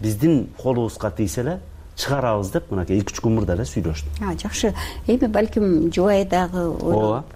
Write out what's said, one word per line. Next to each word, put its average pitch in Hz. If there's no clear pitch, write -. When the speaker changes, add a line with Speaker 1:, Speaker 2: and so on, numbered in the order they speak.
Speaker 1:
биздин 110
колубузга 117
тийсе 107
эле 170
чыгарабыз", — 117
деп, -
мынакей, 95
эки-үч -
күн 113
мурда 101
эле 95
сүйлөштү. 80
Speaker 2:
А, 202
жакшы. 202
Эми, 247
балким, 202
Жубай 196
дагы 180
ойлоп 160
Speaker 1:
Ооба. 107